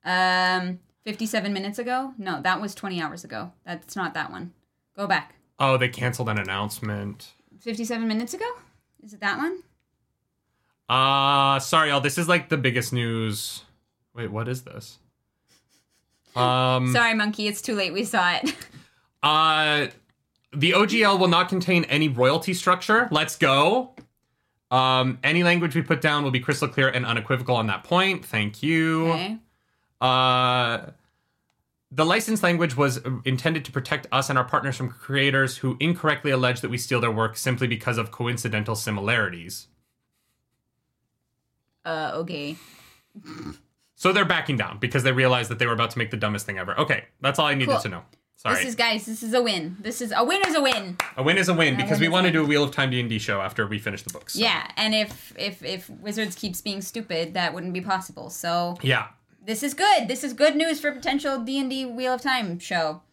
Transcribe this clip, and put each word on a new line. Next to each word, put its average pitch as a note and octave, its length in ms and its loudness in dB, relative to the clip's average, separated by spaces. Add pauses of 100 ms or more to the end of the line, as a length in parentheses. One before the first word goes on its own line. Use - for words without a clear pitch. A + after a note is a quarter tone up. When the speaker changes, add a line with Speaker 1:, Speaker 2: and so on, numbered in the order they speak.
Speaker 1:
Um, F#3 680 2 (240)
fifty-seven G#3+ 500 -4
minutes G3+ 280 -4
ago? B3+ 360 -4
No, F#3 260 -6
that F#3 180 2
was G3+ 160 -6
twenty F#3 260 -6
hours D#3 220 -8
ago. A#2 260 -10 (140)
That's F3 320 -12
not F3 180 -4
that D#3 160 -6
one. F3 220 -12 (440)
Go G3 120 -6
back. E3 260 -2 (240)
Speaker 2:
Oh, C3+ 180 4
they B2 120 2
canceled B2 400 -4
an G#2+ 100 0
announcement. G2+ 920 -6 (260)
Speaker 1:
Fifty-seven A3+ 480 -6
minutes A3+ 260 -2
ago? A4 160 -6 (540)
Is G#3+ 120 -20
it G#3 60 -18
that G3+ 160 -2
one? F4 280 -4 (1200)
Speaker 2:
Uh, C#3 720 4
sorry, D#3 300 2
y'all. C#3+ 120 2
This C#3 180 -2
is, E3 100 -2
like, F3 220 2
the D#3+ 60 0
biggest A#2+ 360 0
news. A2+ 720 -4 (500)
Wait, A#2 160 -8
what A2 160 -4
is B2+ 160 -6
this? - 360 -18 (1400)
Um, B2+ 560 2
Speaker 1:
Sorry, A3+ 220 4
Monkey. G#3+ 340 -2
It's G#3 120 -6
too A#3+ 140 -4
late. F#3+ 180 -2
We G3 120 -4
saw F3+ 320 0
it. - 240 -4
<laughs> - 60 -16 (580)
Speaker 2:
Uh, D#3 640 4 (640)
the D3+ 220 2
O G3+ 120 6
G A3 160 2
L G3+ 160 6
will F#3 80 6
not F3 220 4
contain F3+ 380 2
any D3+ 220 2
royalty C3+ 460 2
structure. G3 560 2
Let's D3+ 240 0
go. D#3+ 640 4 (720)
Um, B2+ 540 4
any D3 180 4
language E3+ 320 2
we E3 80 2
put D#3+ 180 0
down D3 220 2
will C#3 80 0
be B2+ 80 0
crystal C3+ 300 -2
clear C3+ 200 2
and B2+ 160 0
unequivocal A#2+ 520 0
on A2 100 2
that F#2+ 160 -2
point. F#3 420 0
Thank G#2 380 -4
you. D#3+ 460 2
Speaker 1:
Okay. F#3 300 -2 (600)
Speaker 2:
Uh, B2+ 920 2 (1000)
the D3 140 2
licensed G#3+ 380 2
language E3+ 340 2
was C3+ 220 2 (260)
intended C#3 400 0
to - 80 -14
protect C#3 400 -4
us C3+ 160 0
and C3+ 100 2
our B2 60 2
partners C3+ 320 -2
from B2+ 140 -4
creators C3+ 680 0
who B2+ 240 -2
incorrectly D3+ 500 0
allege B2+ 300 2
that - 100 -4
we B2 80 -4
steal A#2+ 220 0
their A#2 100 2
work A2 260 0
simply B2+ 300 0
because A2+ 320 -2
of A2+ 140 -4
coincidental A2 640 -2
similarities. G2+ 880 -2 (2250)
Speaker 1:
Uh, D#3 300 -4
okay. D#3 420 -6 (1400)
Speaker 2:
So - 180 4
they're G3 120 4
backing D#3+ 320 0
down G2+ 220 -4
because B2+ 240 0
they C3 100 4
realized B2 380 4
that A2+ 80 -6
they A#2+ 80 2
were A#2 60 2
about G#2+ 200 0
to - 60 -6
make A2+ 120 -2
the A#2 60 -6
dumbest G#2 300 -2
thing G2 120 -8
ever. F#2 200 -4
Okay, A#2 280 0 (140)
that's C3+ 180 0
all D#3 80 4
I C#3+ 80 2
needed C3+ 180 2
Speaker 1:
Cool. - 100 2
Speaker 2:
to A2+ 60 -4
know. F2 140 -10 (360)
Sorry. G2+ 180 0
Speaker 1:
This F#2+ 100 2
is, A#3+ 80 -6
guys, A3+ 320 0
this A3+ 160 -10
is A3+ 100 -6
a B3 100 4
win. F3+ 380 -2
This A3+ 220 -8
is, A3 120 -6
a A3+ 80 4
win F4 240 2
is E4 80 2
a D#4 60 4
win. G#3+ 380 0 (180)
Speaker 2:
A C3 60 -2
win E3 160 4
is F3+ 100 2
a F3+ 60 4
win D#3 200 4
Speaker 1:
A - 40 -2
Speaker 2:
because - 140 0
Speaker 1:
win C#3+ 80 2
Speaker 2:
we D#3+ 60 4
Speaker 1:
is E3 40 2
a - 20 0
Speaker 2:
wanna F#3 140 4
Speaker 1:
win. F3 80 4
Speaker 2:
do D#3+ 100 6
a - 20 0
Wheel D3 180 4
of C#3 60 -2
Time C3+ 200 0
D B2+ 100 0
and A#2+ 80 -2
D A2+ 100 0
show G#2 220 -2
after G2 260 -2
we G#2 120 -4
finish G2+ 240 -6
the F#2 100 -12
books. - 220 -12
So. F3 60 -4
Speaker 1:
Yeah, G#3 360 -2
and G#3+ 180 0
if, G#3+ 440 -4
if, F#3+ 260 -10
if F3+ 240 -10
Wizards G#3 480 -6
keeps F#3+ 240 -8
being G3 220 -8
stupid, F3 520 -6
that E3+ 200 -2
wouldn't F3+ 180 -8
be F3+ 80 -6
possible. F#3 480 -6
So F3 540 -4
Speaker 2:
Yeah. B2 240 0 (360)
Speaker 1:
this A3 200 -6
is C#4 100 -4
good. F4+ 360 2
This C4 140 -4
is B3+ 120 -6
good D4 200 4
news D#4 260 2
for D4 120 -2
potential C4+ 460 -2
D B3+ 200 -4
and C4+ 120 -2
D C4 160 -4
Wheel B3+ 260 -2
of B3 80 -2
Time A#3+ 380 -2
show. E3+ 420 -2 (120)